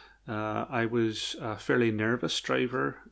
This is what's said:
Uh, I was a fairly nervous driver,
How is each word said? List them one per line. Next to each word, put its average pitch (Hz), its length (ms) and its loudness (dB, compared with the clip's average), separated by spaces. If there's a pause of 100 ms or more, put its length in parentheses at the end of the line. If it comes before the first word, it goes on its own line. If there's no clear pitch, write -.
(280)
Uh, 107 400 -2
I 117 200 0
was 113 520 0
a 113 160 -4
fairly 120 360 2
nervous 113 500 0
driver, 131 560 0 (140)